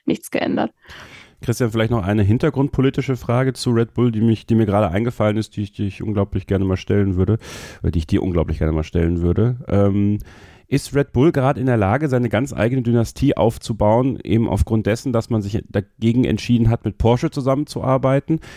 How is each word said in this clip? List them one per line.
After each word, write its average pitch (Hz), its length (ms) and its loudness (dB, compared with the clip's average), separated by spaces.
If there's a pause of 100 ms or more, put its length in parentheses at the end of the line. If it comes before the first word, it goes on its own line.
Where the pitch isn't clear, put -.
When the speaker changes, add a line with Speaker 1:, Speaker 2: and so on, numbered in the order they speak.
Speaker 1:
nichts - 260 -6
geändert. - 400 -4 (680)
Speaker 2:
Christian, 117 300 -2
vielleicht 110 200 0
noch 113 120 0
eine 104 200 2
hintergrundpolitische 131 920 0
Frage 127 380 -2
zu - 180 -4
Red 113 220 0
Bull, 123 180 2
die 107 100 -2
mich, 113 240 2
die 113 100 2
mir 110 100 4
gerade 101 240 2
eingefallen 107 480 0
ist, - 180 -6
die 107 80 -6
ich, 98 80 -10
die 104 160 -6
ich - 160 -10
unglaublich 101 420 -2
gerne 98 200 0
mal 95 120 0
stellen 101 380 0
würde, 95 240 2 (420)
oder 82 100 -2
die 85 80 0
ich 80 80 -2
dir 95 140 0
unglaublich 82 380 -2
gerne 80 140 0
mal 78 100 0
stellen 85 380 -2
würde. 110 380 0 (100)
Ähm, 101 500 0 (520)
ist 139 240 -2
Red 143 180 -2
Bull 143 180 4
gerade 139 280 0
in 127 60 -2
der 123 120 2
Lage, 120 320 2
seine 123 200 0
ganz 123 240 -2
eigene 120 300 0
Dynastie 120 520 0
aufzubauen, 113 880 0
eben 113 240 2
aufgrund 107 380 0
dessen, 120 260 -2
dass 117 200 -2
man 110 100 0
sich 98 260 -6
dagegen 113 580 0
entschieden 117 440 2
hat, - 160 0
mit 107 140 -4
Porsche 123 320 2
zusammenzuarbeiten, 135 1080 -2 (180)